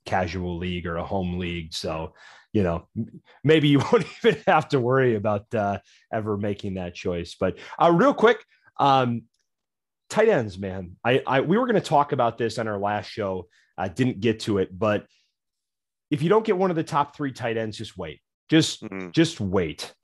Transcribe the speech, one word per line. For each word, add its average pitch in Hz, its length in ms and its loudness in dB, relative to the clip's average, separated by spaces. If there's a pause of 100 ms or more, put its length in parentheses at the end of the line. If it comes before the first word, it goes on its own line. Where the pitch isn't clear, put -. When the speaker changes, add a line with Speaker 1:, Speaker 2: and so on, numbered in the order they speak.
Speaker 1:
casual 90 520 -4
league 87 300 -6
or 85 100 -6
a 85 80 -6
home 90 320 -4
league. 85 360 -8
So, 80 400 -8 (400)
you 104 100 2
know, 85 240 -2 (100)
m-, - 240 -10 (220)
maybe 151 240 6
you 143 120 6
<laughs> 117 120 -2
won't 214 140 4 (180)
even 220 240 2
have 160 220 4
to 139 100 2
worry 123 360 2
about, 107 380 -2
uh, 101 260 -2 (320)
ever 107 260 -2
making 101 380 -4
that 90 200 -8
choice. 87 440 -6
But, 92 200 -2 (180)
uh, 170 140 6
real 226 220 6
quick, 233 300 4 (360)
um, 127 440 2 (840)
tight 220 200 4
ends, 110 280 0
man. 95 460 -8
I, 127 240 2
I, 131 140 2
we 165 160 2
were 254 100 2
gonna 208 140 2
talk 147 300 2
about 120 260 0
this 113 200 -4
on 110 100 -4
our 101 120 -4
last 104 300 -4
show. 95 380 -6 (300)
I 92 120 -4
didn't 123 320 -2
get 110 200 0
to 101 180 0
it, 92 180 -4
but 104 280 0 (1040)
if 120 120 -2
you 170 80 0
don't 220 160 4
get 202 120 2
one 190 120 2
of 170 60 -2
the 160 80 -2
top 147 320 -2
three 135 180 -6
tight 117 240 -4
ends, 110 200 -6
just - 200 -12
wait. 80 240 -12 (260)
Just, - 360 2
Speaker 2:
Mm-hmm. 95 280 -8
Speaker 1:
just 160 300 0
wait. 90 520 -2 (100)